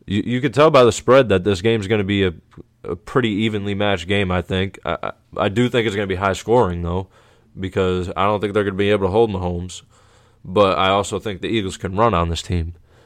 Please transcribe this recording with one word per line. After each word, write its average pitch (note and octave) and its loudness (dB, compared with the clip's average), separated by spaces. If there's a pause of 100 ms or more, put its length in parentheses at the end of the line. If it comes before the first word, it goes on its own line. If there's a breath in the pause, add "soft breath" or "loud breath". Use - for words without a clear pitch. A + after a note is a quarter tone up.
you, G2+ -2
you B2 -4
can C3+ -2
tell D3+ 4
by C3 8
the A#2 8
spread B2 4
that F#2+ 2
this F#2+ 0
game's A2 0
gonna G#2 0
be G2 0
a, F2 0 (500)
a - -6
pretty A#2+ -2
evenly G#2 -2
matched G2 -2
game, G2 0
I F2+ 0
think. F#2+ -4
I, E2 -4
I, G1+ -6 (260)
I G#2 0
do A#2+ 0
think A#2 0
it's G#2 -2
gonna G2+ -2
be F#2 -2
high F#2+ 0
scoring, F#2 0
though, F2 -4 (520 soft breath)
because F#2 -2
I F#2+ 0
don't G#2 0
think G2+ -4
they're G#2 2
gonna G2 -2
be G2+ 2
able G2 2
to F2+ 0
hold A2 2
Mahomes. F2+ -6 (640 soft breath)
But F#2+ 2
I F#2+ 2
also G2 0
think F#2+ -8
the F#2+ -4
Eagles F#2+ -2
can F#2+ -8
run A2 2
on E2+ 0
this E2 -4
team. E2+ -4 (300 soft breath)